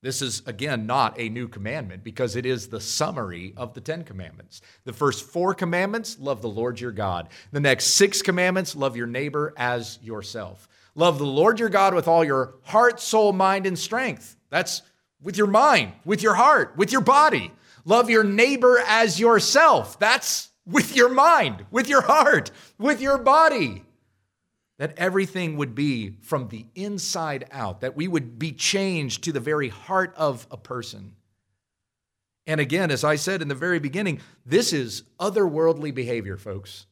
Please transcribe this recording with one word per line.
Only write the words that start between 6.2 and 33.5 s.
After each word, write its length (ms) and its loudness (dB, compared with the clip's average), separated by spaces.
the 60 -6
Lord 320 -6
your 100 -8
God. 380 -6
The 80 -4
next 340 2
six 260 4
commandments, 540 -2
love 220 -4
your 100 -6
neighbor 500 -6
as 460 -6
yourself. 680 -14
Love 220 2
the 60 -2
Lord 360 2
your 80 0
God 260 4
with 140 0
all 160 6
your 300 -2
heart, 340 4
soul, 340 2
mind, 320 0
and 140 -2
strength. 580 -6
That's 320 -2
with 160 -10
your 100 2
mind, 460 4
with 160 -2
your 140 2
heart, 420 4
with 140 0
your 100 2
body. 520 4
Love 260 4
your 140 4
neighbor 600 4
as 360 2
yourself. 800 4
That's 480 0
with 300 0
your 140 6
mind, 600 4
with 180 0
your 140 4
heart, 480 4
with 240 0
your 180 2
body. 680 2
That 200 -8
everything 600 -2
would 180 -6
be 460 -4
from 260 -6
the 260 -14
inside 800 -8
out, 300 -8
that 120 -8
we 140 -4
would 280 -4
be 140 -6
changed 720 -4
to 60 -4
the 80 -4
very 300 -4
heart 480 -4
of 340 -2
a 60 -18
person. 580 -14
And 120 -2
again, 300 0
as 140 -2
I 100 2
said 280 -4
in 60 -6
the 60 -4